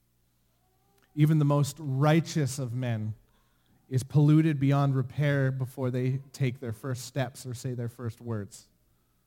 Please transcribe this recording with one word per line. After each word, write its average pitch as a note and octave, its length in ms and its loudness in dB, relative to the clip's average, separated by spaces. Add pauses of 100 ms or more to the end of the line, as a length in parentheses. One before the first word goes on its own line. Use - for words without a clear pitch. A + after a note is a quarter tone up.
(1160)
Even D3+ 240 4
the D3 40 4
most C#3+ 360 0
righteous D3+ 800 0
of A#2+ 120 -6
men A2+ 420 -4 (760)
is C3 140 0
polluted D3+ 560 4
beyond C#3 380 2
repair C#3 560 0
before C3 400 -4
they B2+ 260 0 (140)
take C#3+ 260 -2
their A#2 140 -6
first B2 320 -8
steps - 420 -6
or B2 80 -8
say B2+ 180 -6
their A#2+ 160 -6
first A#2 320 -10
words. A2 460 -8 (600)